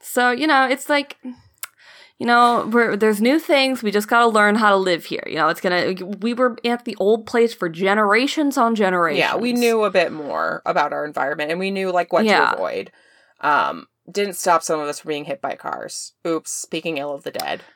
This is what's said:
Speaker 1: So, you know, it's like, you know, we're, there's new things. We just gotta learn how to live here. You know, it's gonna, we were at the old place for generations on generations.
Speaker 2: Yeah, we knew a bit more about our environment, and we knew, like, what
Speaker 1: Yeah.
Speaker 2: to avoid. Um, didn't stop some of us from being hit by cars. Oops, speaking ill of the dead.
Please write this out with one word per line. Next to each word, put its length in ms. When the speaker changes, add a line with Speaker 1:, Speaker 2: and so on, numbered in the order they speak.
Speaker 1:
So, 300
you 160
know, 200
it's 220
like, 280
you 80
know, 460
we're, 240
there's 260
new 180
things. 440
We 80
just 160
gotta 200
learn 280
how 140
to 80
live 280
here. 220
You 80
know, 140
it's 120
gonna, 320
we 120
were 320
at 200
the 120
old 280
place 280
for 160
generations 880
on 180
generations. 440
Speaker 2:
Yeah, 160
we 180
knew 300
a 80
bit 200
more 540
about 280
our 120
environment, 460
and 80
we 120
knew, 200
like, 220
what 120
Speaker 1:
Yeah. 260
Speaker 2:
to 20
avoid. 380
Um, 460
didn't 260
stop 280
some 160
of 80
us 120
from 100
being 160
hit 160
by 140
cars. 580
Oops, 240
speaking 480
ill 160
of 100
the 80
dead. 300